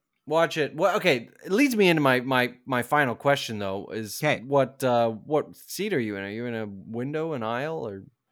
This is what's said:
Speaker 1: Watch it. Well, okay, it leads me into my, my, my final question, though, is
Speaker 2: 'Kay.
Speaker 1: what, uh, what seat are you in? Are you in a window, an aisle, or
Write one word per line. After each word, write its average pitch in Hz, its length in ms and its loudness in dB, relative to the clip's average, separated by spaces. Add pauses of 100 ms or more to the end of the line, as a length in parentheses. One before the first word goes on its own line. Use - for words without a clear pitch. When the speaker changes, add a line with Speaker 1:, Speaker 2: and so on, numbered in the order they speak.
(260)
Speaker 1:
Watch 160 320 2
it. 139 180 -2
Well, 180 220 2
okay, 143 320 2 (160)
it 165 60 -6
leads 254 240 4
me 202 120 6
into 165 140 4
my, 127 200 4
my, 123 320 0 (120)
my 127 160 0
final 139 340 2
question, 135 440 0
though, 98 340 -6
is 110 240 -8
Speaker 2:
'Kay. 139 300 0
Speaker 1:
what, 135 360 0
uh, 120 280 4
what 113 440 -4
seat - 380 -6
are 143 60 2
you 107 160 -4
in? 98 80 -6
Are 98 80 -8
you 113 160 -8
in 117 80 -6
a 113 100 -4
window, 123 680 -6
an 117 100 -6
aisle, 131 440 -4
or 98 160 -10 (280)